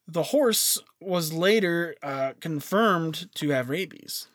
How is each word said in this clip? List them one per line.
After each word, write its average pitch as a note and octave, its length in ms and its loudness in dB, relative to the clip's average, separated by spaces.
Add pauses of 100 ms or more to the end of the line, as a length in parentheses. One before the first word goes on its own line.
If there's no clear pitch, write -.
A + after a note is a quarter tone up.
The E3 160 -2
horse B3 560 2 (220)
was F3 320 -2
later, E3+ 680 2
uh, C3+ 380 -2
confirmed E3 960 0
to D3 140 -2
have B2+ 200 0
rabies. - 640 -8